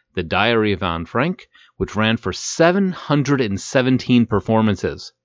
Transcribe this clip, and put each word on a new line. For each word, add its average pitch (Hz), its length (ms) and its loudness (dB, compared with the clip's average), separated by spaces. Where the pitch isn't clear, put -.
The 90 100 -4
Diary 104 480 2
of 92 100 -4
Anne 85 240 -4
Frank, 151 420 -4
which 92 180 -6
ran 110 220 2
for 92 160 -6
seven 185 580 0
hundred 143 480 0
and 98 180 -2
seventeen 123 680 2
performances. 104 840 -2